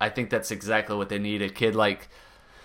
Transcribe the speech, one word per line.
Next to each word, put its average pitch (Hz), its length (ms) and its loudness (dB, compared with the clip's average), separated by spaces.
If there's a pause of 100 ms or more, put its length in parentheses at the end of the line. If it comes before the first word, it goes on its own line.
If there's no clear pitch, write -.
I 110 80 4
think 113 220 -4
that's 110 200 -2
exactly 104 460 0
what 98 120 -2
they 101 100 -2
need. 104 240 -2
A 98 60 0
kid 110 280 2
like, 104 320 2 (560)